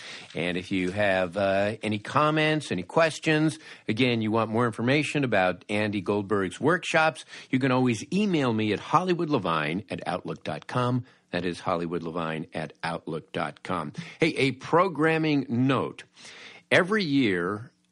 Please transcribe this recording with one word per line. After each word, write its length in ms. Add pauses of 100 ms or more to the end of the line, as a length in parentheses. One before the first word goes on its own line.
(340)
And 220
if 160
you 200
have, 440
uh, 480
any 160
comments, 720
any 120
questions, 760 (280)
again, 340
you 100
want 180
more 160
information 600
about 420
Andy 320
Goldberg's 600
workshops, 640 (240)
you 100
can 120
always 420
email 400
me 180
at 80
hollywoodlevine 1120
at 160
outlook 380
dot 220
com. 360 (280)
That 140
is 140
hollywoodlevine 960
at 280
outlook 520
dot 280
com. 300 (280)
Hey, 180
a 160
programming 960
note. 540 (680)
Every 320
year, 680 (200)